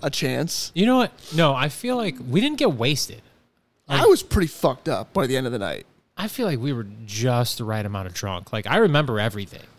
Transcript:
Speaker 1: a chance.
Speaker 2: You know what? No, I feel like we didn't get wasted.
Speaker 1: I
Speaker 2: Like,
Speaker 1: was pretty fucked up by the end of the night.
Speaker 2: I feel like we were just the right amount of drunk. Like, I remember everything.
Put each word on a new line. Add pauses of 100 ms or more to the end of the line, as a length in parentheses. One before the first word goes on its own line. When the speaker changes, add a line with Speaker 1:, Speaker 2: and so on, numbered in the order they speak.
Speaker 1:
a
chance.
Speaker 2:
You
know
what? (200)
No,
I
feel
like (120)
we
didn't
get
wasted. (680)
Speaker 1:
I
Speaker 2:
Like,
Speaker 1:
was
pretty
fucked
up
by
the
end
of
the
night. (300)
Speaker 2:
I
feel
like
we
were (200)
just
the
right
amount
of
drunk.
Like,
I
remember
everything. (160)